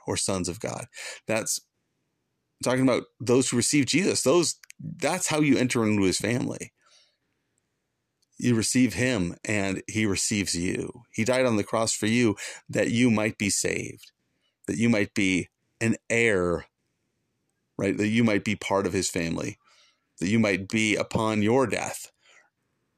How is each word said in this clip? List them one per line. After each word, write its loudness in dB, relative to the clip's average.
or -4
sons -2
of -8
God. -8
That's -4
talking 2
about 4
those 4
who 0
receive 2
Jesus. 0
Those, 2
that's -4
how 0
you 4
enter 2
into 2
his 2
family. -4
You 2
receive 2
him -2
and -2
he -2
receives -2
you. -6
He -4
died 2
on 2
the 0
cross -2
for -2
you 4
that 0
you 4
might 0
be 0
saved, -6
that -4
you 2
might 2
be 0
an 0
heir, 2
right? 0
That 0
you 2
might 2
be -2
part 0
of -6
his 0
family, -6
that -2
you 2
might 2
be 0
upon 0
your 2
death. -6